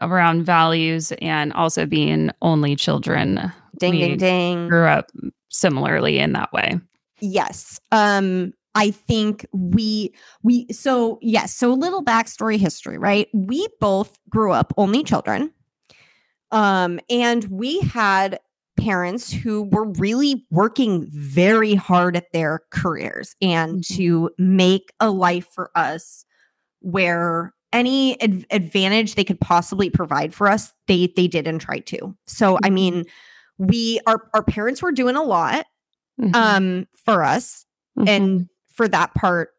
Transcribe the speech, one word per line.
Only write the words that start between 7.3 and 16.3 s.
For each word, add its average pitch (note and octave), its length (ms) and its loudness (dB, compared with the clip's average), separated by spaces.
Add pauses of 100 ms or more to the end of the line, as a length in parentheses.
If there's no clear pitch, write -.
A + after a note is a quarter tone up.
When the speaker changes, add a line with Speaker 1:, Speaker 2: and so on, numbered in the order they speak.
Speaker 2:
Um, G3 600 2 (220)
I G#3+ 160 2
think G#3+ 600 -4
we, G#3 640 -2 (280)
we, A#3+ 300 2
so, A#3 500 0
yes, A3+ 320 -2
so A#3+ 180 2
a - 20 2
little E4+ 300 -2
backstory A3+ 540 0
history, - 400 -2
right? G3+ 340 0
We A#3 340 -2 (140)
both G3+ 360 0 (120)
grew G#3+ 240 0
up A#2+ 240 0
only G#3 280 2
children. - 480 -2 (960)